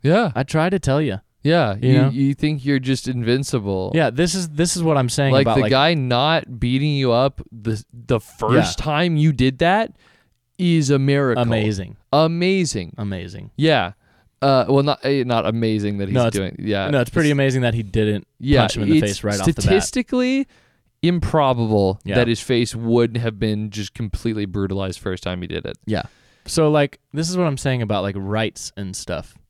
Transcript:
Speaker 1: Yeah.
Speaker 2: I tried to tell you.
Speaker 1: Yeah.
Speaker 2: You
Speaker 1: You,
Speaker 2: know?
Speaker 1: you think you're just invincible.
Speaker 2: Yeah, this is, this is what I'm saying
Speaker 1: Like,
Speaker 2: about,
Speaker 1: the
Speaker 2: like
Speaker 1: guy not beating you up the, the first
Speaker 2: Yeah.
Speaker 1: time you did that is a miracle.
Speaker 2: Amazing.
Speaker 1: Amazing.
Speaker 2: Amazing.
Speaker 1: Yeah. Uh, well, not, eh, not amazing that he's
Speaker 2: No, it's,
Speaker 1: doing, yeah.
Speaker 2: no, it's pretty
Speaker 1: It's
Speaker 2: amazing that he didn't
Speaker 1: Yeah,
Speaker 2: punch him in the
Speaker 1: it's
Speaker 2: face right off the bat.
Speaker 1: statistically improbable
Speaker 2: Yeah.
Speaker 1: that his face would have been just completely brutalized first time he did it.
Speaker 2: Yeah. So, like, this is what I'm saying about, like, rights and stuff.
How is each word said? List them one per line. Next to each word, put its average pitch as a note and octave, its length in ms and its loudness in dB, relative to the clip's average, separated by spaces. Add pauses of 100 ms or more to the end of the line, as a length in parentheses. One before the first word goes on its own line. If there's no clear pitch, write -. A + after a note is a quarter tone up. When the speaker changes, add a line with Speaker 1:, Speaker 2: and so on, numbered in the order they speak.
Speaker 1:
Yeah. F3+ 340 2
Speaker 2:
I C3 80 -2
tried D#3+ 280 0
to G3 80 0
tell C#3 220 0
you. G#2+ 200 -4 (220)
Speaker 1:
Yeah. C#3+ 380 2
Speaker 2:
You B2 80 2
Speaker 1:
You, C#3+ 120 8
Speaker 2:
know? C3+ 80 4
Speaker 1:
you C3+ 240 2
think D3+ 320 -2
you're C#3+ 140 2
just C3 280 -2
invincible. A#2 880 -2
Speaker 2:
Yeah, D#3 140 2
this D#3+ 260 0
is, F3+ 140 -4
this D#3+ 260 -2
is F3 80 -4
what D#3+ 140 2
I'm B2+ 120 2
saying C3+ 240 2
Speaker 1:
Like, C3+ 120 6
Speaker 2:
about, A2+ 100 2
Speaker 1:
the C3+ 60 4
Speaker 2:
like G#2+ 100 2
Speaker 1:
guy C#3+ 220 4
not C3 680 -2
beating C3+ 340 0
you C3 180 0
up B2+ 300 0 (100)
the, A2 300 -6 (120)
the A#2 260 -2
first - 600 0
Speaker 2:
Yeah. - 60 -6
Speaker 1:
time D#3 320 0
you D#3 140 4
did C3 280 0
that F#3+ 340 0 (640)
is E3 320 2
a C#3 100 4
miracle. C3+ 420 2
Speaker 2:
Amazing. G#2+ 540 -2 (160)
Speaker 1:
Amazing. E3 840 0
Speaker 2:
Amazing. G2 580 -10
Speaker 1:
Yeah. C3 380 2 (480)
Uh, C3+ 280 4
well, C#3 140 4
not, C#3+ 200 -2
eh, C3+ 220 0
not A#2 220 0
amazing A2 500 0
that G2+ 120 -4
he's F#2+ 60 -2
Speaker 2:
No, B2 120 2
it's, G#2 100 -2
Speaker 1:
doing, F#2+ 220 -4
yeah. G2 300 -2
Speaker 2:
no, C3 120 2
it's A#2+ 80 -2
pretty D#3 200 0
Speaker 1:
It's D3 40 2
Speaker 2:
amazing C3+ 300 2
that A#2+ 100 0
he A2+ 100 -2
didn't G#2 440 -2 (120)
Speaker 1:
Yeah, C3 220 4
Speaker 2:
punch G2 160 0
him A2 60 -2
in G2+ 60 0
the D#3 100 6
Speaker 1:
it's A#2 80 2
Speaker 2:
face G2+ 160 -4
right G#2 160 -2
off F#2+ 80 2
the E3+ 60 2
bat. - 100 -4
Speaker 1:
statistically B3+ 840 0 (540)
improbable A#2+ 1000 2
Speaker 2:
Yeah. G2+ 120 -4
Speaker 1:
that A#2+ 120 4
his A#2 120 0
face A#2+ 360 0
would A#2 420 0
have A2+ 220 -4
been G#2+ 320 -2
just G2+ 240 -10
completely G#2+ 500 -4
brutalized F#2+ 540 -4
first F#2 240 -6
time F2+ 180 -6
he F2 60 -10
did D#2+ 180 -8
it. - 200 -10
Speaker 2:
Yeah. G#2 180 -4 (420)
So, D#3 240 2
like, D3 300 0 (140)
this E3 160 -4
is F3+ 80 -4
what F3+ 100 0
I'm C#3 100 -4
saying B2+ 240 -2
about, G#2 220 -2
like, G2 140 -4
rights G#2 600 -6
and F#2+ 180 -10
stuff. - 420 -10 (120)